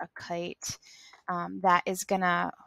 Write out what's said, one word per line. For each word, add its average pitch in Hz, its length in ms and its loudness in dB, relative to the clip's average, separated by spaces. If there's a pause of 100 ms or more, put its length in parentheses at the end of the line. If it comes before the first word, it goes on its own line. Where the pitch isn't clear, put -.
a 175 140 -10
kite, - 640 -8 (500)
um, 180 320 -6
that 180 240 6
is 185 180 -2
gonna 180 480 2 (160)